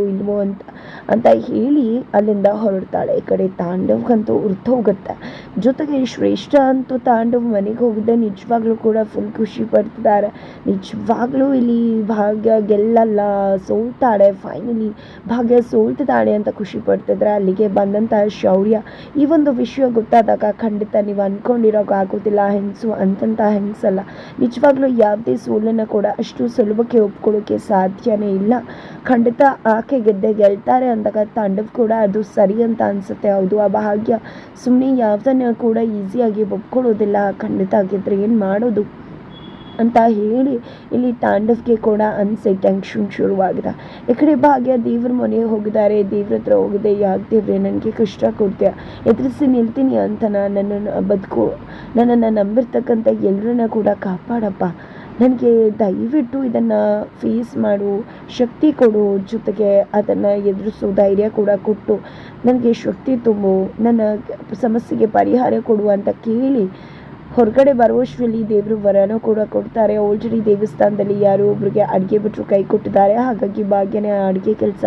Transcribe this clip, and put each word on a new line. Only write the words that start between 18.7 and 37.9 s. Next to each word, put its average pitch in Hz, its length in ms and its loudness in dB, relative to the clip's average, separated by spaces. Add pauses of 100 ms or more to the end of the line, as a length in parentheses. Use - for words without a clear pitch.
ಈ 285 80 4
ಒಂದು 294 280 4
ವಿಷಯ 247 380 -2
ಗೊತ್ತಾದಾಗ 220 540 2 (140)
"ಖಂಡಿತ 208 440 -2
ನೀವು 202 180 -2
ಅನ್ಕೊಂಡಿರೋಕೆ 208 760 2
ಆಗೋದಿಲ್ಲ, 202 540 0
ಹೆಂಗಸು 202 440 -2
ಅಂತಂತ 220 480 0 (100)
ಹೆಂಗಸಲ್ಲ." 202 500 -2 (380)
ನಿಜವಾಗ್ಲೂ 269 500 2 (100)
ಯಾವುದೇ 220 380 2
ಸೋಲನ್ನ 220 480 0
ಕೂಡ 208 220 -2 (120)
ಅಷ್ಟು 240 300 -4
ಸುಲಭಕ್ಕೆ 233 520 2
ಒಪ್ಕೊಳ್ಳೋಕೆ 208 580 0
ಸಾಧ್ಯನೇ 208 760 0
ಇಲ್ಲ. 196 180 2 (520)
ಖಂಡಿತ 240 360 2 (260)
ಆಕೆ 226 340 0
ಗೆದ್ದೇ 214 320 2
ಗೆಲ್ತಾರೆ 214 560 2
ಅಂದಾಗ 214 300 -2 (160)
ತಾಂಡವ್ 214 340 -2
ಕೂಡ 226 320 0
"ಅದು 214 280 0
ಸರಿ 214 340 2
ಅಂತ 226 240 0
ಅನ್ಸುತ್ತೆ. 202 440 -4
ಹೌದು, 196 280 0
ಆ 208 160 2
ಭಾಗ್ಯ 214 440 0 (380)
ಸುಮ್ನೆ 254 400 2
ಯಾವ್ದನ್ನ 226 440 2 (180)
ಕೂಡ 226 200 0 (140)
ಈಸಿಯಾಗಿ 208 500 -2 (100)
ಒಪ್ಕೊಳ್ಳೋದಿಲ್ಲ. 214 640 0 (220)
ಖಂಡಿತ 202 440 -2
ಗೆದ್ರೆ 196 400 -2